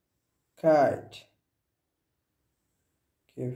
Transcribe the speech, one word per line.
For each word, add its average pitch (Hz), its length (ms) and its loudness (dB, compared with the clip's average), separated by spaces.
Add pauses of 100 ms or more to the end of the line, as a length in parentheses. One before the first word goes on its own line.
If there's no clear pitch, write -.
(600)
kite. 143 680 0 (2000)
K 127 200 -10